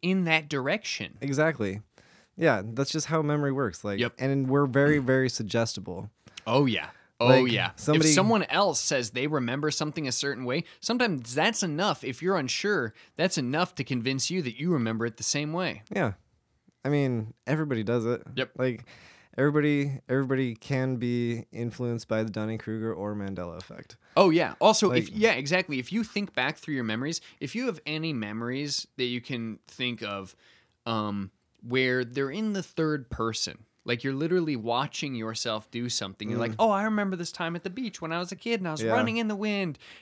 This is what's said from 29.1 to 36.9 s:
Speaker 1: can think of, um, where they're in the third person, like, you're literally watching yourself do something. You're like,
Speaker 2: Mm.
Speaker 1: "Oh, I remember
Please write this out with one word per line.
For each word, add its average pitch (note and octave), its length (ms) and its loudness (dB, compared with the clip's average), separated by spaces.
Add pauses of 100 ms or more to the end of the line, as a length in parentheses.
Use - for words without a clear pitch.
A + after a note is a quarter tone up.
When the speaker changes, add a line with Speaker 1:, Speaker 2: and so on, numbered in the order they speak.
Speaker 1:
can A#2 460 -8
think B2 360 -6
of, G2 320 -8 (500)
um, G#2 460 -2 (360)
where B2+ 380 2
they're C3+ 260 -4
in G#3+ 220 -2
the F#3+ 100 -2
third D3+ 460 -2
person, - 560 -4 (180)
like, A#2+ 200 -2
you're C3+ 100 -2
literally D#3 420 0
watching B2 600 -2
yourself A2 540 -4
do A#2+ 200 -6
something. G#2 400 -6
You're A#2+ 100 -2
like, A#2 140 -2
Speaker 2:
Mm. - 60 -6
Speaker 1:
"Oh, A3 120 6
I G3 120 2
remember G#3 320 0